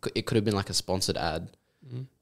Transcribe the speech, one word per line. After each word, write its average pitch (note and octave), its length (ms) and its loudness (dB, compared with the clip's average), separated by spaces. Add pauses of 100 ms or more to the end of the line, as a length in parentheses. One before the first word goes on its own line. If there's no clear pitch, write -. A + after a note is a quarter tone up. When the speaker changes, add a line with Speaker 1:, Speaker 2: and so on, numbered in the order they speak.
Speaker 1:
C-, - 100 -2
it A2 120 0
could A#2 100 2
have G#2+ 80 6
been, G#2 120 4
like, G2 140 0
a - 40 -6
sponsored F#2 420 0
ad, E2 340 -2 (360)
Speaker 2:
Mm. B2+ 200 -10 (160)